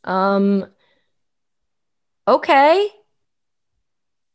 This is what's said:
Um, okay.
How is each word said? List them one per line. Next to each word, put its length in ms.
Um, 640
okay. 640